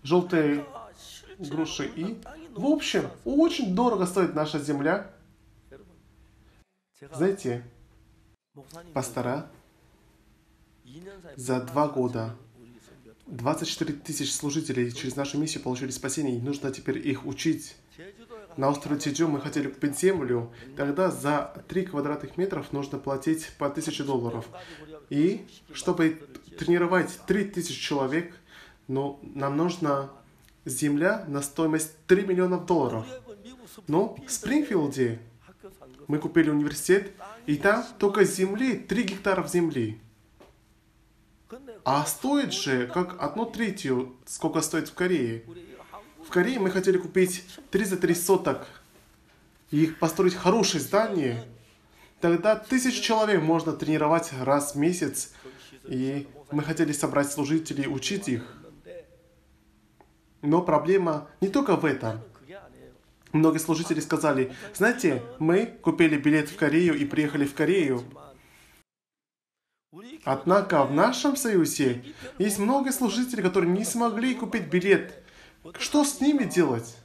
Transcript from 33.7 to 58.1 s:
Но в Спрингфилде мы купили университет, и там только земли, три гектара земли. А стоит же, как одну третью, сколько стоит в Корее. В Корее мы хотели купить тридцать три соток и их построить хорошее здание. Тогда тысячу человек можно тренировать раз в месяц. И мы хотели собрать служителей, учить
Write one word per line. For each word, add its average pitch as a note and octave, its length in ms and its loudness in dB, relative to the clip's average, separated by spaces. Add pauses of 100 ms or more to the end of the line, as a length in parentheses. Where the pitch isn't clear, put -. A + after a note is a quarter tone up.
Но G3 280 2
в - 160 -14
Спрингфилде D3 880 0 (880)
мы D3 120 0
купили D#3 320 4
университет, D3+ 600 2 (360)
и D3 100 0
там G#3+ 260 2 (140)
только G3+ 260 4
земли, G3+ 540 2
три G3+ 240 -2
гектара F#3+ 460 0
земли. C#3 520 0 (1800)
А C#3+ 220 0
стоит C#4 460 0
же, B2+ 360 0
как F3+ 340 -2
одну G3 240 -2
третью, D#3 680 -4 (100)
сколько D#3 360 -2
стоит D#3 280 -2
в - 60 -20
Корее. B2 500 0 (800)
В - 40 -20
Корее G#3+ 300 2
мы F#3+ 120 0
хотели F#3 260 2
купить F3+ 480 0 (240)
тридцать F#3+ 320 0
три E3+ 140 4
соток F3 500 2 (1040)
и D3 140 2
их D#3+ 160 -2
построить F3+ 340 2
хорошее F3+ 500 2
здание. E3+ 640 0 (720)
Тогда F3 360 4
тысячу B3+ 440 0
человек G#3+ 440 2
можно D#3+ 300 2
тренировать D#3 680 2
раз C#3 320 2
в C#3 60 -4
месяц. E3+ 520 0 (520)
И C3+ 440 -4 (220)
мы D3 140 0
хотели D#3+ 280 0
собрать C#3+ 400 0
служителей, C#3+ 560 -2
учить C#3 400 -4